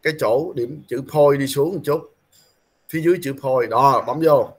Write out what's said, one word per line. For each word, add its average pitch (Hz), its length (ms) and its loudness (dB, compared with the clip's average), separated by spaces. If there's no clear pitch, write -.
Cái 156 180 -4
chỗ 143 360 0
điểm 131 320 -8
chữ 131 160 -8
point 143 260 4
đi 135 80 -2
xuống 151 280 -2
một 151 80 -8
chút. 151 300 -4
Phía 160 120 -6
dưới 170 220 2
chữ 135 180 -6
point, 127 280 0
đó, 123 380 4
bấm 131 160 -6
vô. 143 360 4